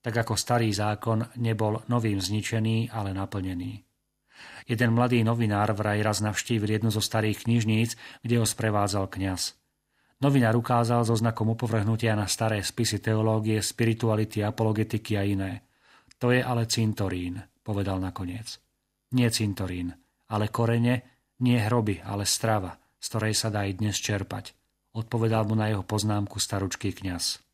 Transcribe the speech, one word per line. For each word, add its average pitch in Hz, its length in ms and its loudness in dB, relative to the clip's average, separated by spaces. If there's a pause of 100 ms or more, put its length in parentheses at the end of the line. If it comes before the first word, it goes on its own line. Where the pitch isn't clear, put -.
Tak 117 240 0
ako 110 80 0
starý 117 400 2
zákon 107 480 0 (160)
nebol 113 480 0
novým 113 320 0
zničený, 110 720 0
ale 98 240 -4
naplnený. 95 640 -6 (880)
Jeden 120 240 2
mladý 120 320 4
novinár 107 480 2
vraj 104 320 0
raz 104 160 0
navštívil 107 560 0
jednu 107 160 0
zo 107 80 0
starých 107 480 -2
knižníc, 113 480 2 (240)
kde 117 240 2
ho - 20 2
sprevádzal 101 600 0
kňaz. 95 480 -4 (640)
Novinár 131 400 6
ukázal 117 480 2
so 117 80 4
znakom 113 400 0
opovrhnutia 113 560 0
na 107 160 0
staré 110 320 0
spisy 107 400 -2
teológie, 110 600 2
spirituality, 110 840 0
apologetiky 107 720 0
a 98 80 0
iné. 98 400 -2 (560)
„To 123 80 2
je 123 160 4
ale 120 240 0
cintorín,“ 92 720 -2 (240)
povedal 98 400 -2
nakoniec. 92 560 -8 (560)
„Nie 120 160 4
cintorín, 90 580 -4 (400)
ale 107 200 0
korene, 117 720 0 (180)
nie 123 160 4
hroby, 107 480 0
ale 101 160 -4
strava, 98 560 -2 (240)
z - 80 -12
ktorej 107 240 -2
sa 110 160 0
dá 104 160 0
i 98 80 -2
dnes 104 240 -2
čerpať,“ 101 560 -4 (400)
odpovedal 113 480 0
mu 107 160 0
na 107 160 0
jeho 98 80 -4
poznámku 104 560 -2
staručký 98 560 -4
kňaz. - 480 -6 (120)